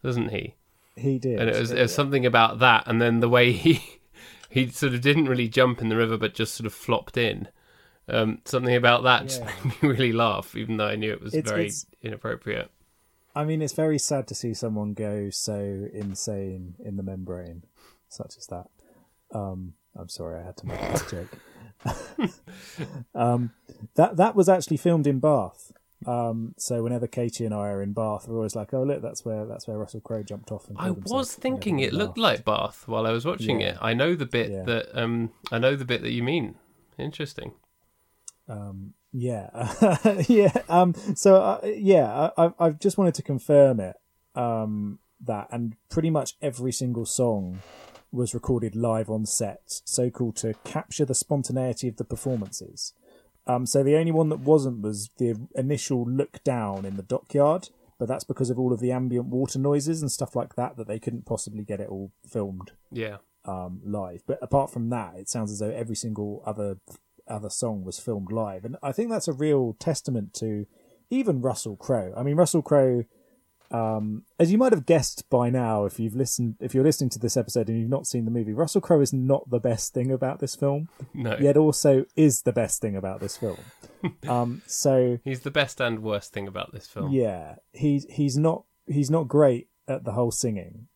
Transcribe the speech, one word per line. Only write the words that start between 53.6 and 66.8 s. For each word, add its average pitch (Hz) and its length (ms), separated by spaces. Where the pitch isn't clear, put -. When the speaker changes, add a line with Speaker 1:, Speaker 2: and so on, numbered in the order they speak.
Speaker 2:
so 139 160
the 139 140
only 165 160
one 160 160
that 151 120
wasn't 131 420
was 107 360
the 117 180
initial 131 540
look 131 360
down 104 400
in 98 120
the 98 60
dockyard, 143 680
but 113 100
that's - 160
because 123 260
of 123 80
all 127 140
of 113 80
the 123 120
ambient 123 360
water 127 300
noises 147 440
and 139 80
stuff - 260
like - 200
that, 123 200
that 110 100
they 107 120
couldn't 120 280
possibly 107 380
get 101 160
it 101 80
all 98 240
filmed, 95 440
Speaker 1:
Yeah. 110 280
Speaker 2:
um, 92 400
live. 95 420
But 135 160
apart 135 280
from 117 200
that, 104 260
it 98 120
sounds 110 240
as 101 60
though 107 120
every 113 260
single 104 480
other, 101 340